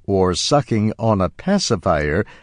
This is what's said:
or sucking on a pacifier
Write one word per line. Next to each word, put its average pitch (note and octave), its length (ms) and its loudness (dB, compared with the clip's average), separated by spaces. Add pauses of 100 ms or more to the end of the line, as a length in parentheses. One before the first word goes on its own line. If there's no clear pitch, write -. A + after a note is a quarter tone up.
or F#2+ 280 2
sucking A2 640 0
on A2 240 0
a F2+ 80 0
pacifier F2 960 -2 (180)